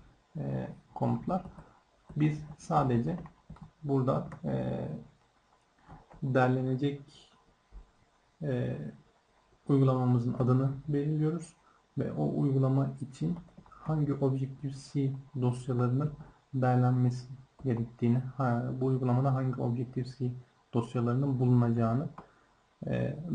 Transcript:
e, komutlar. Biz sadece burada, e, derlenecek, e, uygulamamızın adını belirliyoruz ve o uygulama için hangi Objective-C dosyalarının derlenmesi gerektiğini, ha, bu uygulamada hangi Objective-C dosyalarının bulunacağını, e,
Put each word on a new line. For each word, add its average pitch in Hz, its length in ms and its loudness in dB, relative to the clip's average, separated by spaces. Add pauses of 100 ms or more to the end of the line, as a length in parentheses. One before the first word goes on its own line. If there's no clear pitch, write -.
(380)
e, 131 320 -6 (240)
komutlar. 123 520 -2 (720)
Biz 151 300 0 (120)
sadece 143 600 0 (640)
burada, 139 440 0 (160)
e, - 440 -4 (1400)
derlenecek, 131 1120 0 (1080)
e, 123 360 -2 (880)
uygulamamızın 127 680 4
adını 131 400 2 (140)
belirliyoruz 156 680 -2 (420)
ve - 160 -2
o 147 260 0
uygulama 135 500 2 (120)
için 160 380 -4 (300)
hangi 147 440 -2
Objective-C 135 1000 -2 (280)
dosyalarının 123 720 0 (400)
derlenmesi 123 760 2 (360)
gerektiğini, 120 540 0
ha, 127 560 -2
bu 127 120 -2
uygulamada 131 480 2
hangi 131 280 -2
Objective-C 123 680 -4 (420)
dosyalarının 123 680 0
bulunacağını, 120 680 4 (800)
e, 139 300 -2 (180)